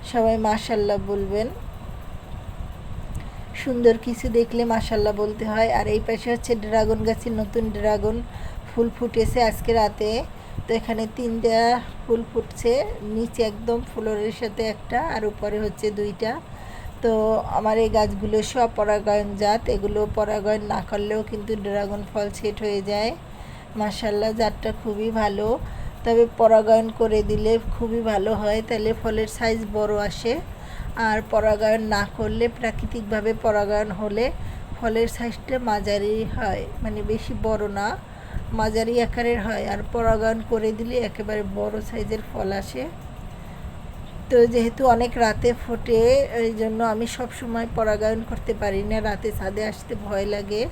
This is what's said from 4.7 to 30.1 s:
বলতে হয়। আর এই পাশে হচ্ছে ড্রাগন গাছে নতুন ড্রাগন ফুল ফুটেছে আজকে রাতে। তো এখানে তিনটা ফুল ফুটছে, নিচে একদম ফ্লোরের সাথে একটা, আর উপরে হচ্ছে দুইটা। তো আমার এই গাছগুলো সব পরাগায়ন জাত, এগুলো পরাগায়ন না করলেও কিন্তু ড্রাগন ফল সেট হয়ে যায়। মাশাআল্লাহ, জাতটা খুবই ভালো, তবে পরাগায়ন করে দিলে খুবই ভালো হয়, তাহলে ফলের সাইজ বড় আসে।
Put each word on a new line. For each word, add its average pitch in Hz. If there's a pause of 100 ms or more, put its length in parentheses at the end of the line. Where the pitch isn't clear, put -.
বলতে 214
হয়। 220
আর 185
এই 208
পাশে 226
হচ্ছে 240
ড্রাগন 220
গাছে 220
নতুন 220
ড্রাগন 208 (500)
ফুল 233
ফুটেছে 226
আজকে 214
রাতে। 214 (520)
তো -
এখানে 226 (120)
তিনটা 226 (400)
ফুল 233
ফুটছে, - (340)
নিচে 226
একদম 226
ফ্লোরের 214
সাথে 226
একটা, 214 (100)
আর 220
উপরে 208
হচ্ছে 214
দুইটা। 208 (680)
তো 233 (400)
আমার 214
এই 226
গাছগুলো 214
সব 233
পরাগায়ন 208
জাত, 208
এগুলো 208 (140)
পরাগায়ন 214
না 208
করলেও 208
কিন্তু 214
ড্রাগন 202
ফল 208
সেট 208
হয়ে 202
যায়। 208 (640)
মাশাআল্লাহ, 214
জাতটা 220
খুবই 214
ভালো, 208 (540)
তবে 233 (140)
পরাগায়ন 220
করে 214
দিলে 208 (180)
খুবই 233
ভালো 214
হয়, 208
তাহলে 220
ফলের 220
সাইজ 226 (140)
বড় 214
আসে। 208 (640)